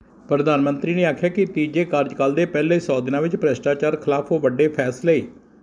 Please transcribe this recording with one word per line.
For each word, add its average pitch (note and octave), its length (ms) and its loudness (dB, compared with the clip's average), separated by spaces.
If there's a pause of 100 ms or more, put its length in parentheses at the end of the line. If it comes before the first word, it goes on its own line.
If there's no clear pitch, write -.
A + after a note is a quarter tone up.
(280)
ਪ੍ਰਧਾਨ C#3+ 320 2
ਮੰਤਰੀ C#3+ 340 0
ਨੇ F3+ 100 2
ਆਖਿਆ E3 260 0
ਕਿ F#3 160 0
ਤੀਜੇ D#3 400 -2
ਕਾਰਜਕਾਲ C#3+ 480 0
ਦੇ E3 120 2
ਪਹਿਲੇ E3+ 340 2
ਸੌ C#3+ 200 -2
ਦਿਨਾਂ C3+ 220 -2
ਵਿੱਚ E3+ 140 -2
ਭ੍ਰਿਸ਼ਟਾਚਾਰ C#3+ 600 0
ਖਿਲਾਫ C#3+ 360 -2
ਉਹ D#3+ 80 0
ਵੱਡੇ C3+ 300 2
ਫੈਸਲੇ C#3+ 520 0 (400)